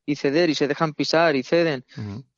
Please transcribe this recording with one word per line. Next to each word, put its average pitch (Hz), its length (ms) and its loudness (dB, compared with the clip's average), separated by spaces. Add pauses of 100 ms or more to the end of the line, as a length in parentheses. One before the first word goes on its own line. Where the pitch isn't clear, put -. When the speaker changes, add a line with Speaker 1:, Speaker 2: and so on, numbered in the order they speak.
Speaker 1:
y 147 60 0
ceder 156 340 2
y 143 60 0
se 143 140 0
dejan 151 240 -2
pisar 156 420 2
y 127 80 -2
ceden. 160 400 0 (140)
Speaker 2:
Ujú. 107 260 -10 (140)